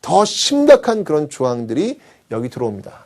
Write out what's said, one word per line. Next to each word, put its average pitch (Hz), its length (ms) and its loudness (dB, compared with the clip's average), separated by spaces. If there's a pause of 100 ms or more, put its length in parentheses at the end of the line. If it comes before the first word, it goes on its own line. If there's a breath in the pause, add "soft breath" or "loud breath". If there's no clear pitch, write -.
더 208 220 2
심각한 269 800 2
그런 151 260 -2
조항들이 123 680 -4 (320 soft breath)
여기 117 180 -6
들어옵니다. 110 560 -8